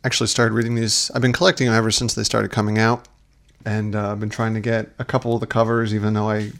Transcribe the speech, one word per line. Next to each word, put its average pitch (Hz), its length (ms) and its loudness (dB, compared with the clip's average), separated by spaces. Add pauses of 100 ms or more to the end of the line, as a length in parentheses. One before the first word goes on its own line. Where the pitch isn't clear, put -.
actually 127 220 0
started 113 280 2
reading 117 200 0
these. 113 400 0
I've 127 80 0
been 123 100 4
collecting 170 360 2
them 113 60 4
ever 110 160 2
since 117 240 0
they 110 100 -4
started 107 260 0
coming 107 280 0
out. 113 280 2 (580)
And, 107 320 -4
uh, 104 160 -2
I've 104 80 -6
been 107 100 -4
trying 113 240 -2
to 110 60 -2
get 113 380 -2
a 123 60 -8
couple 120 300 0
of 113 60 0
the 113 60 -6
covers, 113 460 2
even 107 220 0
though 107 160 0
I 107 280 -2